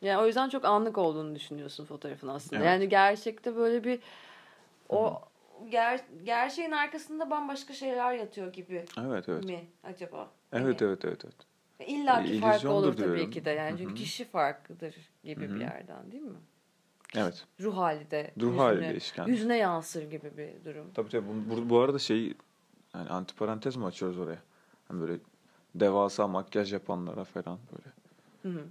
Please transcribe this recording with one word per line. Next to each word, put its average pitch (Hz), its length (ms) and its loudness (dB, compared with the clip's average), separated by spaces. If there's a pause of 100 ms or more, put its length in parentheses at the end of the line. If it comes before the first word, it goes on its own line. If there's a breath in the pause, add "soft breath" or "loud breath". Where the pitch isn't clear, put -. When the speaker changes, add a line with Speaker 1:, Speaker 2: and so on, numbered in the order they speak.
Speaker 1:
Yani 196 200 2
o 220 40 6
yüzden 254 220 4
çok 262 160 -2
anlık 208 340 4
olduğunu 156 360 0
düşünüyorsun 147 500 -12
fotoğrafın 143 440 -10
aslında. 139 280 -8
Speaker 2:
Evet. 156 100 4
Speaker 1:
Yani 190 220 6
gerçekte 208 680 4
böyle 233 280 2
bir 247 160 0 (880 loud breath)
o 214 220 4
Speaker 2:
Hı - 40 -4
hı. - 40 -10 (520)
Speaker 1:
Ger-, 233 540 0
gerçeğin 277 460 0
arkasında 311 600 -2
bambaşka 277 440 -4
şeyler 247 400 0
yatıyor 208 380 -6
gibi 180 320 -8 (220)
Speaker 2:
Evet, 110 220 -2
evet. 175 160 -2
Speaker 1:
mi 175 200 -8 (200)
acaba? 175 460 -12 (220)
Speaker 2:
Evet, 117 120 0
Speaker 1:
Hani 135 60 4
Speaker 2:
evet, 113 120 2 (220)
evet, - 200 -4
evet. - 120 -18 (540)
Speaker 1:
İlla 277 340 4
ki - 80 0
Speaker 2:
İ-, 214 80 2
Speaker 1:
farklı 214 300 4
olur 143 180 6
Speaker 2:
illüzyondur - 80 2 (100)
Speaker 1:
tabii 87 100 2
Speaker 2:
diyorum. 104 140 0
Speaker 1:
ki 160 140 -8
de. 156 60 0
Yani 156 220 -2
Speaker 2:
Hı 170 60 -6
Speaker 1:
çünkü 185 120 -6
Speaker 2:
hı. 202 40 -8
Speaker 1:
kişi 220 300 -8
farklıdır 151 720 -2 (300)
gibi 151 220 -8
Speaker 2:
Hı 101 40 -8
hı. 98 40 -4
Speaker 1:
bir 107 60 -4
yerden, - 520 -10
değil 285 100 -14
mi? 247 160 -14 (800)
Speaker 2:
Evet. 95 280 0 (160)
Speaker 1:
Ruh 196 160 -4
hali 156 340 0
de 151 200 -2 (100)
Speaker 2:
Ruh 120 180 2
hali 120 180 8
Speaker 1:
yüzüne, 85 140 0
Speaker 2:
değişken. - 360 -6
Speaker 1:
yüzüne 233 300 2
yansır 165 540 0
gibi 151 260 -12
bir 151 280 -12
durum. 156 300 -12
Speaker 2:
Tabii, 107 140 -2
tabii. 113 180 0 (240)
Bu, 113 60 0
bu, 117 140 0
bu 120 100 10
arada 139 180 6
şey, 113 360 0 (600)
yani 87 140 -8
antiparantez 107 680 -4
mi 117 80 -2
açıyoruz 90 340 -4
oraya? 82 200 -6 (500 soft breath)
Hani 87 120 -6
böyle 85 180 -2 (560 soft breath)
devasa 101 540 4
makyaj 98 440 -2
yapanlara 92 520 -4
falan 90 340 -8 (140)
böyle. - 180 -18 (520 soft breath)
Speaker 1:
Hı 175 180 -6
hı. 147 100 -12